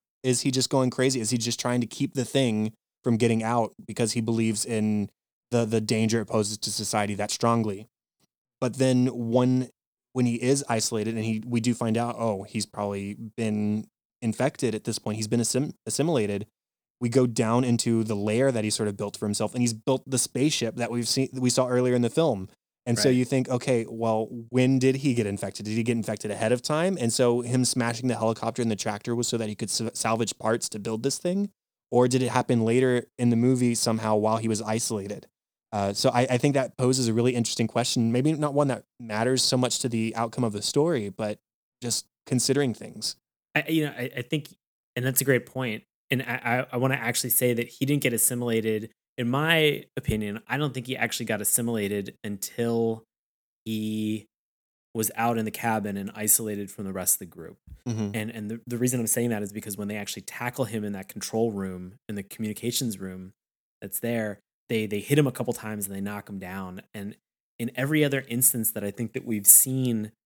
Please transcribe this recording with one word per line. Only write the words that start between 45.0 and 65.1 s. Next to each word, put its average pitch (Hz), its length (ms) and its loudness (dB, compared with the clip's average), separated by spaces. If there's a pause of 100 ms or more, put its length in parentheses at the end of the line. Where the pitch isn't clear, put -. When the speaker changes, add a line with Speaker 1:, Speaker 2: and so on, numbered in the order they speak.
Speaker 2:
that's 131 160 0
a 131 40 -4
great 127 200 4
point. 120 380 -6 (280)
And 131 120 0
I, 120 480 -2
I, - 20 -6
I 127 40 -4
wanna 131 180 2
actually 117 340 -2
say 123 240 2
that 117 140 -2
he - 180 -4
didn't 143 160 2
get 123 120 2
assimilated, 113 800 0 (260)
in 120 120 0
my 151 560 4 (120)
opinion, 107 500 -2
I 123 100 -2
don't 143 160 0
think 123 140 -8
he 127 100 -6
actually 120 300 -4
got 107 140 -2
assimilated 104 800 -2
until 113 800 -2 (640)
he 107 600 -4 (680)
was 110 220 -2
out 117 220 2
in 110 80 -2
the 107 60 -4
cabin 107 460 -2
and 101 180 -6
isolated 107 560 -2
from 104 140 -10
the 95 80 -6
rest 92 220 -2
of - 40 -4
the 98 80 -12
group. 82 300 -16 (300)
Speaker 1:
Mm-hmm. 110 280 -4
Speaker 2:
And, 110 160 -6
and 104 200 -10
the, 117 160 -10
the 123 100 -6
reason 123 220 0
I'm 117 80 -2
saying 120 220 0
that 104 140 -2
is 101 100 -8
because 104 240 -10
when 104 100 -6
they 104 100 -6
actually 101 260 -10
tackle 123 420 -6
him 110 180 -4
in 104 100 -6
that 95 160 -10
control 113 420 -2
room, 95 440 -8 (140)
in 107 60 -8
the 98 80 -8
communications 110 760 -6
room 92 340 -12 (480)
that's - 180 -10
there, 113 400 -4 (300)
they, 110 180 0
they 104 120 -4
hit 139 200 2